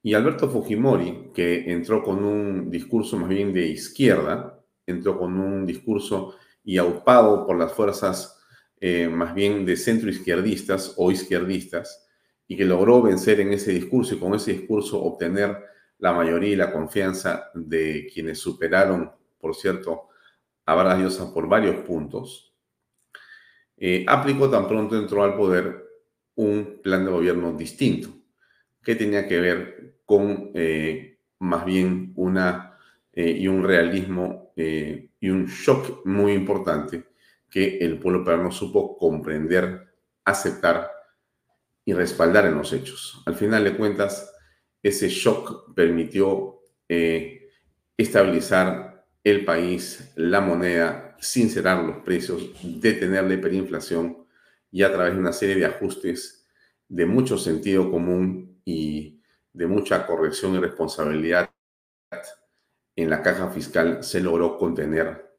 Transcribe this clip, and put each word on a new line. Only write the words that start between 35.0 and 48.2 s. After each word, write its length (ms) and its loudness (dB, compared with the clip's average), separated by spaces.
y 120 -2
un 160 0
shock 580 -2
muy 280 2
importante 720 -2
que 300 0
el 180 0
pueblo 260 0
peruano 280 0
supo 480 -2
comprender, 880 0
aceptar 680 0
y 100 -2
respaldar 520 4
en 100 2
los 160 -4
hechos. 540 -10
Al 80 -4
final 300 0
de 120 0
cuentas, 560 -2
ese 260 0
shock 640 -2
permitió, 880 0
eh, 640 -2
estabilizar 1120 2